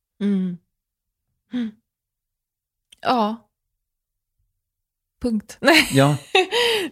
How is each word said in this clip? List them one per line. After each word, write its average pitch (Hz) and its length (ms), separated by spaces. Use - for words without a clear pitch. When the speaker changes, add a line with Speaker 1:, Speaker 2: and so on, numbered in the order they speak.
Speaker 1:
Mm. 185 360
Mm. 240 180
Ja. 226 480
Punkt. 220 360
<laughs> - 20
Nej. 302 320
Speaker 2:
Ja. 139 240